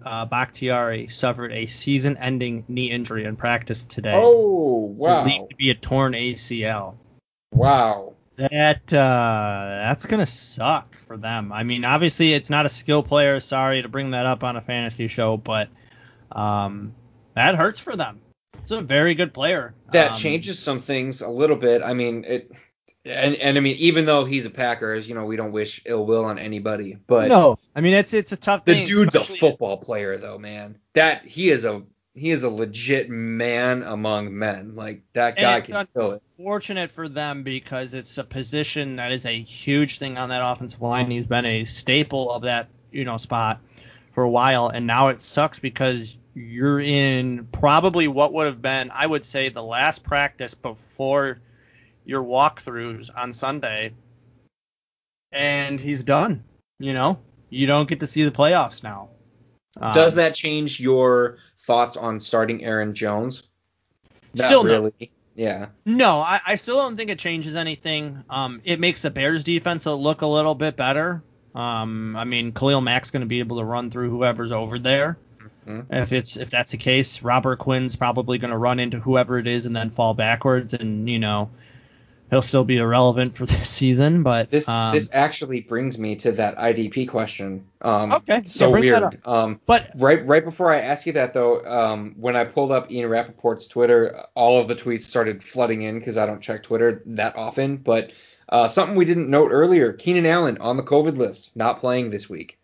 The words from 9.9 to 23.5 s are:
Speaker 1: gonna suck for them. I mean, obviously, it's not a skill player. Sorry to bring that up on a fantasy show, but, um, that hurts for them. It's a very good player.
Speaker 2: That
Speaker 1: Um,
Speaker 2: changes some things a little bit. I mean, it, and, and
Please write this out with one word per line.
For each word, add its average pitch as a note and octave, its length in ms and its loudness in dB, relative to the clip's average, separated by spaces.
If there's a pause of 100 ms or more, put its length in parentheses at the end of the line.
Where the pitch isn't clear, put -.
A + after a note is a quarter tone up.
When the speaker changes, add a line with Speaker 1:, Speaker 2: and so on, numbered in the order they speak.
Speaker 1:
gonna G#3+ 180 2
suck - 680 -4 (120)
for A2+ 100 -14
them. A2 360 -6
I A2 100 -6
mean, A#2+ 220 -2
obviously, D#3 480 2
it's C#3+ 160 -2
not D3 160 2
a C#3 40 0
skill D3 340 0
player. C#3+ 360 2
Sorry C3 440 -2
to A#2 40 -8
bring C3+ 240 -6
that B2 140 -2
up B2+ 180 -2
on B2 120 -6
a A2+ 60 -8
fantasy A#2 460 -6
show, A2+ 300 -2
but, A2 320 -4 (600)
um, G#2 640 -4 (400)
that C#3 200 4
hurts E3+ 240 0
for C#4 160 -10
them. A#2 240 -8 (440)
It's - 80 -12
a A3 100 -6
very D3 320 2
good D#3+ 220 -2
player. C#3 400 -2 (160)
Speaker 2:
That D3+ 220 6
Speaker 1:
Um, A2+ 40 -6
Speaker 2:
changes D#3+ 400 -4
some C3+ 220 -4
things C3 420 -6
a G#2+ 80 -10
little C#3+ 280 2
bit. A#2+ 260 4
I B2 100 -2
mean, A#2+ 340 -2
it, - 240 -6 (540)
and, C3+ 300 0
and C#3 200 2